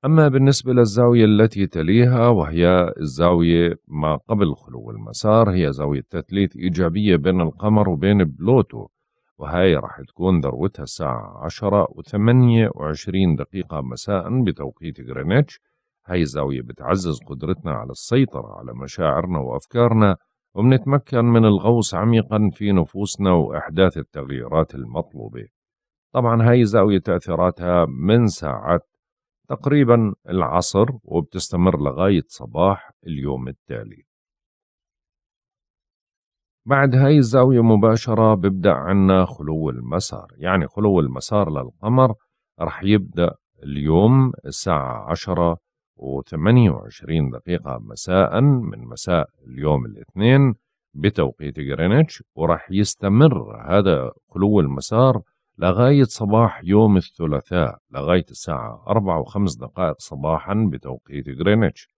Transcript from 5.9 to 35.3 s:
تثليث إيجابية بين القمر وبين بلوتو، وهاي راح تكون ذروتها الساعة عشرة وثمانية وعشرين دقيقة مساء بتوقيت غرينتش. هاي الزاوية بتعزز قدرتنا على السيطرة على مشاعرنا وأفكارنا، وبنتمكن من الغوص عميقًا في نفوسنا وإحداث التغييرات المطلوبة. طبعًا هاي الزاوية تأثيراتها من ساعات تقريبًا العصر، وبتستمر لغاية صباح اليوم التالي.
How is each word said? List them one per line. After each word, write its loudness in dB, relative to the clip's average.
تثليث -4
إيجابية 0
بين 0
القمر 0
وبين 2
بلوتو، -2
وهاي 0
راح -10
تكون -2
ذروتها -6
الساعة -10
عشرة 0
وثمانية 2
وعشرين -2
دقيقة -8
مساء -6
بتوقيت -8
غرينتش. -2
هاي -2
الزاوية -4
بتعزز -6
قدرتنا -8
على -8
السيطرة -4
على -16
مشاعرنا -4
وأفكارنا، 0
وبنتمكن 0
من 4
الغوص 2
عميقًا 0
في -4
نفوسنا -2
وإحداث 0
التغييرات -6
المطلوبة. -12
طبعًا 2
هاي 4
الزاوية 2
تأثيراتها -2
من 2
ساعات -4
تقريبًا 2
العصر، 0
وبتستمر -2
لغاية 0
صباح -4
اليوم -8
التالي. -16